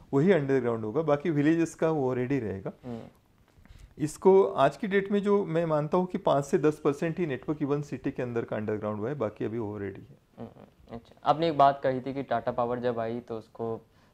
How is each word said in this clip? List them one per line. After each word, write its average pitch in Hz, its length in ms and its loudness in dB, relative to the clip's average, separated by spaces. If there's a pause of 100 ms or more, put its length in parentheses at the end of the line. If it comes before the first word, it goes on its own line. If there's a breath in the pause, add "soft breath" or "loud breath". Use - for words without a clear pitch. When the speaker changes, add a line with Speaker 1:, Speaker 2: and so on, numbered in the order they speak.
(140 loud breath)
Speaker 1:
वही 151 180 6
अंडरग्राउंड 135 520 2
होगा, 110 180 -2
बाकी 143 280 0
विलेजेस 160 460 2
का 160 160 0
ओवरहेड 127 400 -2
ही 143 80 0
रहेगा। 98 320 -6 (140)
Speaker 2:
हम्म। 117 160 -10 (960 soft breath)
Speaker 1:
इसको 190 460 6
आज - 340 2
की 226 100 -6
डेट 196 240 0
में 202 120 0
जो 202 220 2
मैं 165 200 0
मानता 151 320 0
हूँ 180 80 2
कि - 120 -6
पाँच 143 280 2
से 190 120 0
दस 151 220 2
परसेंट 160 400 -2
ही 180 60 0
नेटवर्क 147 340 -4
even 147 240 -2
सिटी 139 280 -6
के 135 120 -6
अंदर 117 220 -4
का 120 100 -6
अंडरग्राउंड 107 440 -4
हुआ 107 100 -4
है, 151 60 -6
बाकी 117 300 -4
अभी 113 120 -4
ओवरहेड 101 400 -6
ही - 120 -18
है। - 80 -20 (220)
Speaker 2:
हम्म, - 560 -18
अच्छा। - 280 -20
आपने 151 260 2
एक 147 80 -4
बात 139 260 4
कही 131 180 0
थी 131 120 -8
कि 139 100 -6
टाटा 120 280 -4
पावर 120 280 -2
जब 120 200 -2
आई, 113 200 -4
तो 117 180 -10
उसको 113 440 -8 (320 soft breath)